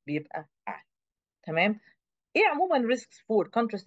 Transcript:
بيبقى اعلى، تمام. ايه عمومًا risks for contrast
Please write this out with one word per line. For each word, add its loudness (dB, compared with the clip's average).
بيبقى -8
اعلى، -14
تمام. 0
ايه 4
عمومًا 2
risks -14
for 0
contrast -4